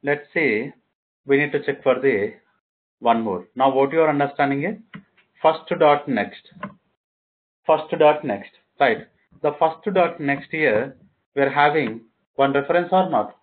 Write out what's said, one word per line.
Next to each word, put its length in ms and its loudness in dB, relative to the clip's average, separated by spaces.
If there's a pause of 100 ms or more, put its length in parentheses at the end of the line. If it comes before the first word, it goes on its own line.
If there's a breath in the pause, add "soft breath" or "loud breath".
Let's 320 -4
see, 360 -2 (560)
we 120 4
need 140 -2
to 120 -2
check 180 -6
for 180 2
the 340 -2 (680)
one 220 2
more. 340 -6
Now 180 2
what 180 2
you 80 0
are 100 2
understanding 540 -2
is 120 -6 (640)
first 260 0 (100)
dot 300 4
next. 340 -6 (1200)
First 320 0
dot 260 4
next, 260 -8 (280)
right? 300 0 (340)
The 160 0
first 360 -2
dot 260 0
next 300 -4
here, 460 -2 (380)
we 80 0
are 80 0
having 520 0 (340)
one 160 2
reference 400 0
or 180 2
not? 320 -2